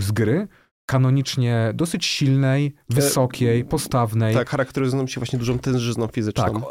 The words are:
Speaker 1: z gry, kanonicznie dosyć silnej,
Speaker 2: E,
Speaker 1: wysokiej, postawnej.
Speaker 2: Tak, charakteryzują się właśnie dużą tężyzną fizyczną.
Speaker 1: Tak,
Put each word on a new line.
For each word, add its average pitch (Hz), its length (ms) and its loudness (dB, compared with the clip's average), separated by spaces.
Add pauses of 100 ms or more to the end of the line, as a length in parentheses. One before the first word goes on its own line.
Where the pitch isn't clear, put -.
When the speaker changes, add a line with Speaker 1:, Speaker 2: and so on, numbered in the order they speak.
Speaker 1:
z 101 120 0
gry, 117 360 0 (380)
kanonicznie 127 880 2
dosyć 165 320 -2
silnej, 135 600 2 (240)
Speaker 2:
E, 113 40 0
Speaker 1:
wysokiej, 127 680 2
postawnej. 113 720 0
Speaker 2:
Tak, 117 160 0
charakteryzują 135 560 -2
się 127 140 -6
właśnie 123 180 -4
dużą 120 200 -2
tężyzną 120 480 -2
fizyczną. 107 380 -2
Speaker 1:
Tak, 101 260 -2